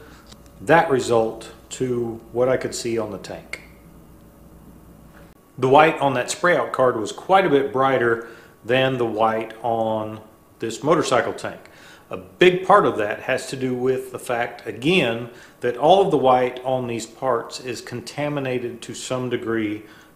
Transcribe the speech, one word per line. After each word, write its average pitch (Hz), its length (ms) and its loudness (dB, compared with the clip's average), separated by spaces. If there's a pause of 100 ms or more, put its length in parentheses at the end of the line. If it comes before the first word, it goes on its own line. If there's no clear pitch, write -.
(640)
that 165 280 4
result 110 640 0 (180)
to 120 500 -4 (120)
what 123 160 2
I 127 80 2
could 127 180 -6
see 113 240 -4
on 107 140 -6
the 92 60 -8
tank. - 420 -14 (2000)
The 127 120 2
white 156 320 6
on 139 140 2
that 123 160 -2
spray 175 260 2
out 123 160 -2
card 123 260 2
was 101 140 -6
quite 190 340 2
a 160 40 0
bit 135 220 2
brighter 120 560 2 (360)
than 131 340 0
the 120 80 0
white 110 460 0 (100)
on 110 580 -4 (380)
this 113 240 -8
motorcycle 135 500 2
tank. - 280 -10 (500)
A - 60 -8
big 180 500 2
part 190 200 6
of 107 120 -2
that 107 220 -4
has 127 280 -4
to 143 80 -8
do 127 180 -2
with 127 380 -2
the 120 60 -10
fact, 120 480 -6
again, 120 640 -2 (300)
that 120 160 -4
all 170 260 6
of 175 80 0
the 151 80 2
white 127 460 2
on 127 220 -2
these 117 200 -6
parts 120 540 -4
is 120 200 -10
contaminated 127 1000 -6
to 117 120 -14
some 127 360 -6
degree 110 540 -4 (320)